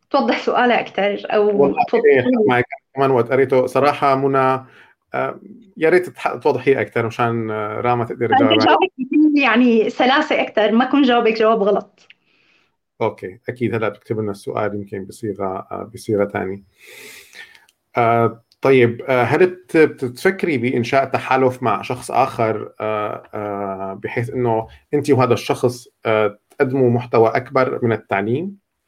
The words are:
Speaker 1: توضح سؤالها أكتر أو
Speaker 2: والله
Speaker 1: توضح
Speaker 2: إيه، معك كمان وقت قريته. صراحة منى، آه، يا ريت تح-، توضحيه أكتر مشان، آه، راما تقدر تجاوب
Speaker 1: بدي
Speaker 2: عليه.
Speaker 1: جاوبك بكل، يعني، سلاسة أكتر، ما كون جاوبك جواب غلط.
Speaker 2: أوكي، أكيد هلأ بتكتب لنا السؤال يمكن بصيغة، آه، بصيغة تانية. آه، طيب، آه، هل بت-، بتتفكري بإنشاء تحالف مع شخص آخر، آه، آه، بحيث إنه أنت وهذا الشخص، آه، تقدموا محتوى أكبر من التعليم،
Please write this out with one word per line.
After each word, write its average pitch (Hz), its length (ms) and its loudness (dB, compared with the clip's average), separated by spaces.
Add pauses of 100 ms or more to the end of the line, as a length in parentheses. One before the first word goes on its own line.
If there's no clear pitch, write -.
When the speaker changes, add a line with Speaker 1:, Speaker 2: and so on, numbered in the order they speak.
(100)
Speaker 1:
توضح 254 280 0
سؤالها 233 420 0
أكتر 202 380 -4 (160)
أو 208 120 2 (160)
Speaker 2:
والله - 260 2
Speaker 1:
توضح - 160 0
Speaker 2:
إيه، 131 200 6 (240)
معك 123 160 4 (300)
كمان 135 160 2
وقت 120 220 0
قريته. 131 340 2
صراحة 139 500 2
منى، 135 480 0 (500)
آه، 131 260 -6 (360)
يا 160 120 2
ريت 180 200 4
تح-، - 280 -6
توضحيه 131 440 2
أكتر 117 260 -2
مشان، 117 440 -2
آه، 107 300 -6
راما 120 240 0
تقدر 123 220 0
تجاوب - 160 2
Speaker 1:
بدي 110 120 2
Speaker 2:
عليه. 110 120 2
Speaker 1:
جاوبك - 320 2
بكل، 294 440 2
يعني، 233 480 2
سلاسة 269 520 0
أكتر، 208 300 0
ما 233 120 2
كون 277 180 2
جاوبك 240 360 2
جواب 220 240 2
غلط. - 460 -4 (960)
Speaker 2:
أوكي، 101 360 -6 (100)
أكيد 120 260 -4
هلأ 110 140 -2
بتكتب 107 320 -8
لنا 107 100 -4
السؤال 107 440 -6
يمكن 101 300 -10
بصيغة، 98 400 -10 (260)
آه، 95 240 -12
بصيغة 104 300 -2
تانية. 98 380 -6 (1300)
آه، 117 480 0 (160)
طيب، 123 480 4
آه، 127 140 2
هل 151 240 2
بت-، - 300 -6
بتتفكري 156 840 0
بإنشاء 127 460 0
تحالف 127 580 -2
مع 104 200 -2
شخص - 280 -10
آخر، 113 720 -2
آه، 107 420 -6 (120)
آه، 98 680 -8
بحيث 123 280 -6
إنه 117 360 -2 (280)
أنت 147 160 -2
وهذا 127 240 4
الشخص، - 540 -4 (180)
آه، 107 320 0 (120)
تقدموا 131 400 0
محتوى 117 380 2
أكبر 131 560 -2
من 117 80 0
التعليم، 113 640 -4 (300)